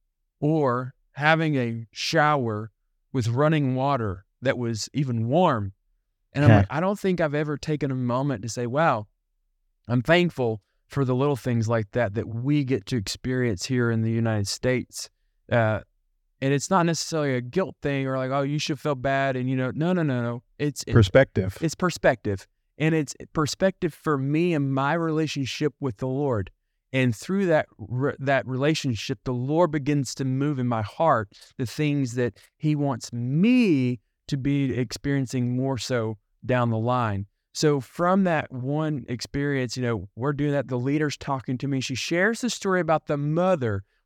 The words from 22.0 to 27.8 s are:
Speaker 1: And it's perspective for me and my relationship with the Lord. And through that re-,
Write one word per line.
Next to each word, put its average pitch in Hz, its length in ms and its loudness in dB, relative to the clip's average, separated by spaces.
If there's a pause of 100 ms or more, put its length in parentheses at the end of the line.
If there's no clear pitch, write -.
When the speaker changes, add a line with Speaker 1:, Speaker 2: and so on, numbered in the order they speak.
Speaker 1:
And 160 160 2
it's 156 200 -2 (200)
perspective 170 580 0
for 151 240 -2
me 151 380 2
and 139 180 0
my 139 220 0
relationship 151 840 -2
with 131 180 -4
the 131 100 -4
Lord. 131 420 -2 (440)
And 127 200 2
through 196 320 -2
that 156 200 2 (100)
re-, 127 420 -4